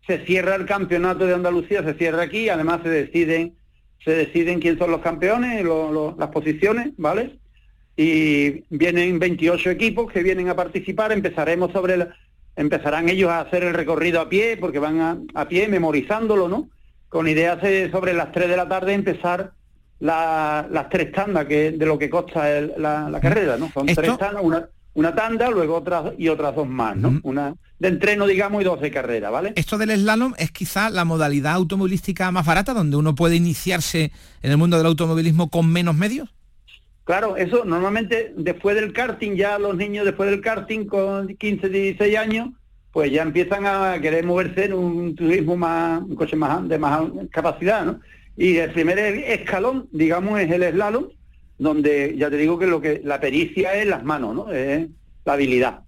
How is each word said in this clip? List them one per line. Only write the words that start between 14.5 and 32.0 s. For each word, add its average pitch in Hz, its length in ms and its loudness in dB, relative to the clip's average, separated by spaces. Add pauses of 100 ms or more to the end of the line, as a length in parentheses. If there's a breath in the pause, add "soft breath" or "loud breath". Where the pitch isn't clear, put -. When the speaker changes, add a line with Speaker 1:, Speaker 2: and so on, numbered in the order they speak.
Speaker 1:
porque 170 220 -4
van 156 220 0
a, 165 180 0 (160)
a 151 140 -4
pie 190 200 2
memorizándolo, 190 800 2
¿no? 220 200 -4 (400)
Con 165 200 0
ideas 165 340 2
de 190 280 2
sobre 185 220 0
las 170 200 -2
tres 180 160 0
de 180 80 2
la 180 120 0
tarde 185 240 0
empezar 180 600 -2 (460)
la, 156 720 0
las 147 200 -4
tres - 220 -2
tandas 190 340 -2
que, 151 260 2
de 160 140 0
lo 151 120 0
que 143 120 -2
consta 165 460 0
el, 151 200 -4
la, 151 320 -2
la 151 100 -6
Speaker 2:
Ujú. - 20 -2
Speaker 1:
carrera, 156 360 2
¿no? 151 160 -4
Son 139 160 -2
Speaker 2:
Esto 151 140 2
Speaker 1:
tres 240 160 2
tandas, 202 260 -4
una, 165 240 0 (260)
una 165 200 2
tanda, 226 360 0
luego 165 260 0
otras 165 420 -4
y 160 100 0
otras 147 260 0
dos 143 140 -2
más, 117 280 -2
¿no? 107 120 2
Speaker 2:
Ujú. 139 140 2
Speaker 1:
Una 143 320 -4 (240)
de 185 100 0
entreno, 202 380 2
digamos, 202 360 2
y - 20 0
dos 175 160 0
de 143 100 -2
carrera, 120 400 -4
¿vale? 175 260 -4
Speaker 2:
Esto 185 220 -2
del 214 120 0
slalom 220 480 2
es 165 120 -4
quizá 196 400 -2
la 180 140 0
modalidad 151 500 2
automovilística 185 760 0